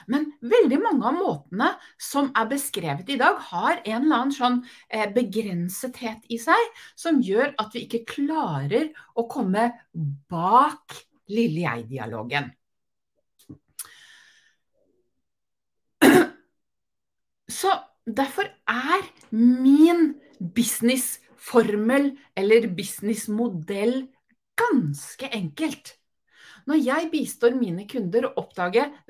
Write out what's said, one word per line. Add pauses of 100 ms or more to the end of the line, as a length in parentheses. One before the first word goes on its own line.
men
veldig
mange
av
måtene (280)
som
er
beskrevet
i
dag
har
en
eller
annen
sånn, (240)
eh,
begrensethet
i
seg, (240)
som
gjør
at
vi
ikke
klarer (260)
å
komme (600)
bak (340)
lille
jeg-dialogen. (3500)
<clears throat> (1160)
Så (300)
derfor (160)
er (220)
min (240)
businessformel (240)
eller
businessmodell (500)
ganske
enkelt. (640)
Når
jeg
bistår
mine
kunder
å
oppdage (260)